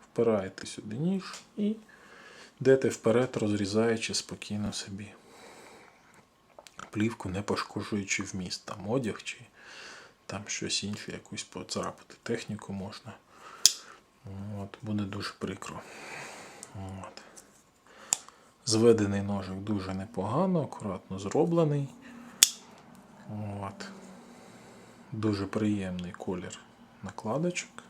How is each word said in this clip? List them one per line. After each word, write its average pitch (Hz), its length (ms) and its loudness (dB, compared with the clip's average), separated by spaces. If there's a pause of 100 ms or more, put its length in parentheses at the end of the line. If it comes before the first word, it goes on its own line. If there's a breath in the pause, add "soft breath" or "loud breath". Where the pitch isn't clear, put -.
впираєте 107 600 2
сюди 107 300 -8
ніж 180 380 0 (220)
і 208 200 2 (840 loud breath)
йдете 135 280 8
вперед, 117 520 4
розрізаючи 104 760 2
спокійно 104 580 -4
собі 101 360 -8 (1800 loud breath)
плівку, 110 380 0
не 95 140 -2
пошкоджуючи 101 800 -2
вміст, 92 420 -6
там 98 260 -6
одяг 117 320 0
чи - 140 -8 (920 loud breath)
там 98 200 -6
щось - 380 -2
інше, 101 280 -6
якусь 87 300 -8
поцарапати - 800 -6
техніку 110 500 -4
можна. 98 400 -8 (1500 loud breath)
От, 98 240 -10
буде 107 200 0
дуже 98 360 -4
прикро. - 420 -8 (920 loud breath)
От. 95 480 -10 (1400 loud breath)
Зведений 107 560 8
ножик 98 340 -2
дуже 98 380 -2
непогано, 123 680 2
акуратно 98 560 -6
зроблений. 147 680 4 (1700 loud breath)
От. 98 280 -8 (1200 loud breath)
Дуже 107 340 2
приємний 95 680 0
колір 92 460 -6 (440)
накладочок. 175 880 -2